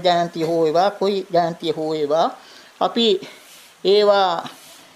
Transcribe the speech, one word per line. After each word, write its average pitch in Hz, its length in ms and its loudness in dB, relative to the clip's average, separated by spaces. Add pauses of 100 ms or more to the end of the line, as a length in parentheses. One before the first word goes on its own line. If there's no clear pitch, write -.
ජයන්තිය 170 420 0
හෝ 165 200 0
ඒවා, 165 280 2
කොයි 196 360 -4
ජයන්තිය 170 440 -2
හෝ 156 220 -4
ඒවා, 156 340 0 (500)
අපි 233 280 0 (760)
ඒවා 196 680 2 (460)